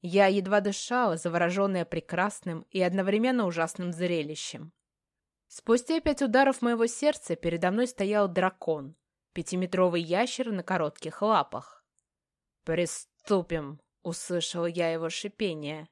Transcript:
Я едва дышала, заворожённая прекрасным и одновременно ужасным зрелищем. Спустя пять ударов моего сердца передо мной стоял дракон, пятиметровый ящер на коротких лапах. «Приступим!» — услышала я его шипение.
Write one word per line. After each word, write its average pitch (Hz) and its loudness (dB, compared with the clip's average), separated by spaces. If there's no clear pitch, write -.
Я 190 6
едва 196 2
дышала, 208 0
заворожённая 175 0
прекрасным 170 -4
и 185 0
одновременно 196 2
ужасным 170 -2
зрелищем. 160 -4
Спустя 247 0
пять 294 0
ударов 269 4
моего 233 2
сердца 285 -2
передо 170 0
мной 233 0
стоял 202 0
дракон, 170 -2
пятиметровый 180 0
ящер 220 0
на 190 -4
коротких 160 -4
лапах. 180 0
«Приступим!» — 165 -2
услышала 170 -4
я 170 0
его 165 -4
шипение. 156 -6